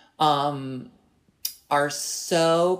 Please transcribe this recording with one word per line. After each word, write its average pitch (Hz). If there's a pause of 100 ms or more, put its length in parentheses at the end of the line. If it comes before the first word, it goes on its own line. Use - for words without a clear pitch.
(200)
um, 139 (800)
are 143
so 170